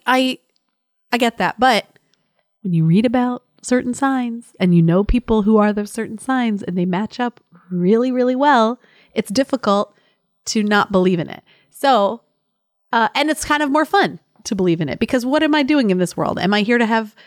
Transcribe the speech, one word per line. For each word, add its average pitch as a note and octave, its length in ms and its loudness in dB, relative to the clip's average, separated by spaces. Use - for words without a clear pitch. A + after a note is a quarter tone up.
I, C4 320 0
I A#3+ 60 0
get A#3 200 0
that. F#3 220 -2
But C4 260 2
when F#3 100 -4
you D#3+ 120 2
read F#3+ 220 4
about B3 380 -2
certain B3 320 -2
signs B3 640 -4
and F3+ 160 2
you E3+ 80 6
know E3+ 220 2
people A3+ 380 0
who A3 160 4
are G#3 140 2
those G#3 200 -6
certain A3 260 -10
signs A#3 440 -4
and F3+ 140 -6
they F3+ 100 -2
match F#3+ 340 -4
up A#3+ 200 -6
really, G#3 400 2
really B3 240 0
well, B3 460 2
it's - 160 -6
difficult G#3 640 -2
to G#3+ 180 -2
not G#3 260 0
believe F#3 300 2
in - 80 -6
it. - 160 -16
So, A3+ 540 0
uh, A3+ 240 0
and D4 160 0
it's D4 140 -4
kind D4+ 180 -2
of C#4 80 -2
more D4+ 140 2
fun, F#4 340 0
to - 100 -4
believe F3 260 0
in D3 80 -2
it, - 100 -6
because A#3+ 280 -2
what D4+ 160 0
am D4+ 120 2
I D4+ 80 2
doing C4 280 2
in F#3 80 2
this F3+ 180 -2
world? - 220 -2
Am G3+ 160 0
I G#3 80 2
here A#3+ 160 0
to A#3 80 2
have A3 280 -2